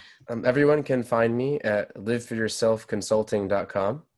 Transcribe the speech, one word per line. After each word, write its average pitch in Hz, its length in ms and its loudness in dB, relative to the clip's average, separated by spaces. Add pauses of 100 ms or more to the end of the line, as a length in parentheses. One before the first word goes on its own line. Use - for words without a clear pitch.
(280)
Um, 117 180 -4
everyone 143 380 4
can 131 180 0
find 117 340 2
me 135 260 -2
at 104 360 -2
live 113 280 -2
for 120 100 -8
yourself 113 500 0
consulting 107 640 -2
dot 98 220 -2
com. 104 340 -2 (140)